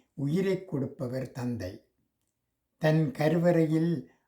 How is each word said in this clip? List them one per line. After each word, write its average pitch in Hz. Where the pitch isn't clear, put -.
உயிரைக் 180
கொடுப்பவர் 127
தந்தை. 113
தன் 156
கருவறையில் 165